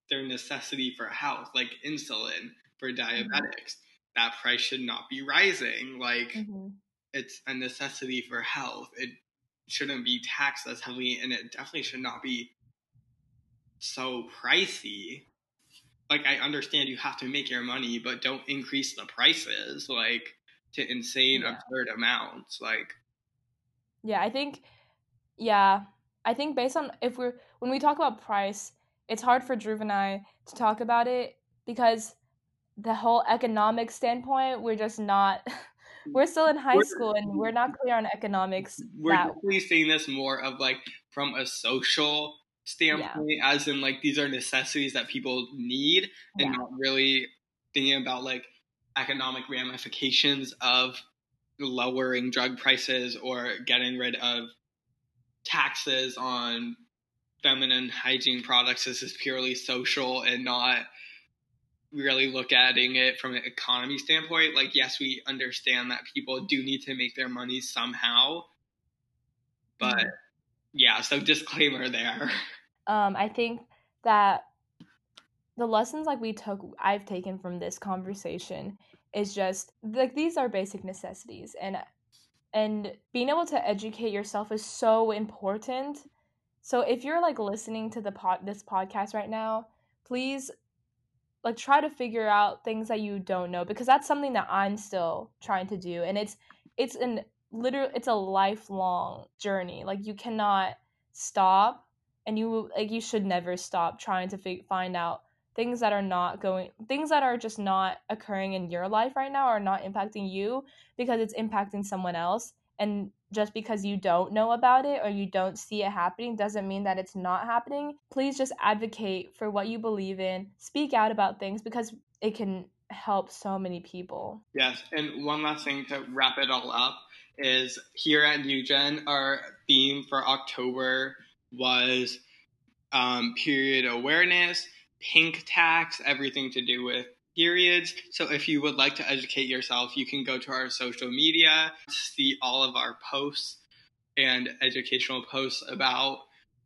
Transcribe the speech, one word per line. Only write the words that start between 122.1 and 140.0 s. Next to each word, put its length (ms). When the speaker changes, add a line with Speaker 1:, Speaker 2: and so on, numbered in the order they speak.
Speaker 2:
it 160
can 300
help 400
so 280
many 220
people. 600
Speaker 1:
Yes, 280
and 320
one 180
last 220
thing 220
to 260
wrap 240
it 140
all 200
up 300
is 400
here 280
at 220
New 200
Gen, 440
our 320
theme 420
for 160
October 920
was, 680
um, 500
period 480
awareness, 760
pink 460
tax, 580
everything 460
to 140
do 200
with 220
periods. 580
So 200
if 180
you 140
would 120
like 220
to 120
educate 380
yourself, 500
you 80